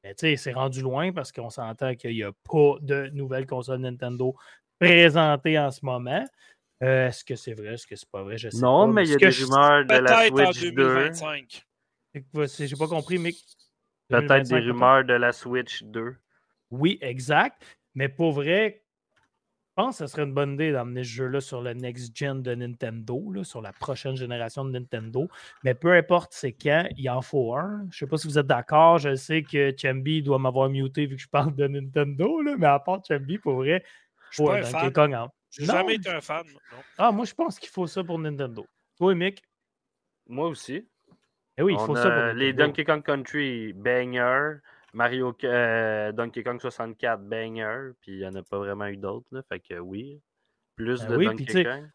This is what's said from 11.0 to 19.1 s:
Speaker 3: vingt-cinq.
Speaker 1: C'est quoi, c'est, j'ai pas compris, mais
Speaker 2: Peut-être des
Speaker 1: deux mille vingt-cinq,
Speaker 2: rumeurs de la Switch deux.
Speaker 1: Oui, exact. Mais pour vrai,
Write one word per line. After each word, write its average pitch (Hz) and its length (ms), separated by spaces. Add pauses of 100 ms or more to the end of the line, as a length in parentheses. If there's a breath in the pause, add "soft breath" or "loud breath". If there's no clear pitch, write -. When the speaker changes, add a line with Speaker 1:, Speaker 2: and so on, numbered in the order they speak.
Speaker 3:
vingt-cinq. 156 600 (480)
Speaker 1:
C'est 143 80 (120)
quoi, 151 140
c'est, 143 200
j'ai 139 100
pas 156 100
compris, 165 300
mais 170 160 (720)
Speaker 2:
Peut-être 120 140
des 147 60
Speaker 1:
deux 135 280
mille 120 120
vingt-cinq, 123 60
Speaker 2:
rumeurs 127 300
de 123 100
la 120 200
Switch 123 500
deux. 113 320 (560)
Speaker 1:
Oui, 147 300
exact. 139 600 (320)
Mais 135 140
pour 160 240
vrai, 180 520 (280)